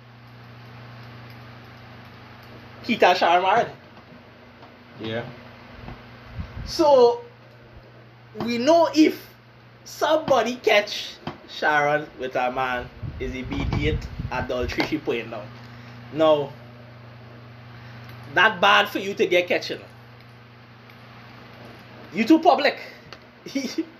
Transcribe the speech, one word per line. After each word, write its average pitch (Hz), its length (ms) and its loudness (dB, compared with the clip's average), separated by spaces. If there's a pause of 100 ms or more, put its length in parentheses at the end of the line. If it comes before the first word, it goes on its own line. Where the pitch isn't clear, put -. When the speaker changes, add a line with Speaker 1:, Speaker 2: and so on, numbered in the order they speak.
(2750)
Speaker 1:
Keita 196 300 4
Sharon 175 280 4
married. 208 240 2 (1300)
Speaker 2:
Yeah. 113 240 -6 (1400)
Speaker 1:
So, 254 560 4 (1200)
we 240 120 -2
know 311 380 4
if - 340 4 (540)
somebody 277 720 0
catch - 600 0 (340)
Sharon 147 580 0 (120)
with 127 160 -6
a 127 160 0
man, 127 360 -4 (320)
is 127 140 -8
immediate 139 720 -4 (240)
adultery 127 540 -4
she - 120 -4
putting 117 340 -6
down. 110 160 -12 (680)
No. 151 380 2 (1800)
That 180 280 4
bad 202 280 4
for 294 100 -6
you 196 160 -6
to 220 100 0
get 175 220 2
catching. - 320 -4 (2250)
You 202 100 -2
too 311 160 6
public. 285 380 2 (680)
<laughs> - 80 -12 (460)